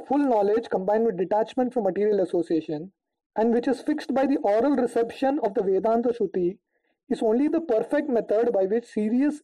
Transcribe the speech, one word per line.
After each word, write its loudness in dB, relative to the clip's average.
full 0
knowledge 2
combined 0
with -6
detachment 0
from 0
material 2
association -2
and 2
which 0
is -6
fixed -4
by 2
the -4
oral 2
reception 0
of -2
the 0
Vedanta 2
Shruti -2
is -2
only 2
the 0
perfect 0
method 0
by 2
which -2
serious 2